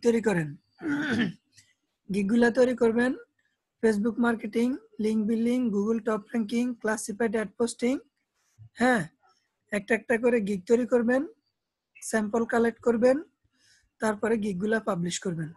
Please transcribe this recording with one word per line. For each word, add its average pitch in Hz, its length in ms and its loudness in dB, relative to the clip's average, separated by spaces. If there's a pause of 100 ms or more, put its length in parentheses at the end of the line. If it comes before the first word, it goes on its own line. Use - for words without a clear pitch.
তৈরি 233 200 4
করেন। 175 260 0 (1600)
গিগগুলা 208 420 2
তৈরি 247 260 2
করবেন, 240 360 2 (680)
Facebook 220 360 0
মার্কেটিং, 233 500 0 (320)
লিংক 220 260 0
বিল্ডিং, 233 320 0 (120)
Google 214 300 0
টপ 214 220 -2
র‍্যাঙ্কিং, 233 420 -2 (100)
ক্লাসিফাইড 214 600 -4
অ্যাড 214 220 -4
পোস্টিং। 240 380 -2 (800)
হ্যাঁ, 240 280 2 (720)
একটা 208 220 -4
একটা 220 240 0
করে 240 220 2
গিগ 196 260 -4
তৈরি 233 200 2
করবেন, 247 360 2 (720)
স্যাম্পল 220 480 -2
কালেক্ট 233 380 0
করবেন, 240 340 4 (840)
তারপরে 214 360 0
গিগগুলা 214 440 -2
পাবলিশ 175 400 -2
করবেন। 165 360 -6